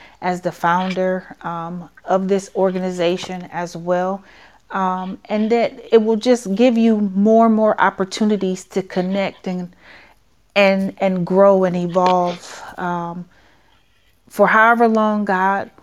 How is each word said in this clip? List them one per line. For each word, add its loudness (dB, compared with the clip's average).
as -4
the -4
founder, -2
um, -10
of 0
this -2
organization -4
as -8
well. -4
Um, -4
and -2
that 0
it 8
will 0
just 0
give 4
you 4
more 4
and 4
more 2
opportunities -2
to -6
connect -6
and, -8
and, 2
and 0
grow 4
and 0
evolve, -2
um, -8
for 2
however 4
long 0
God -2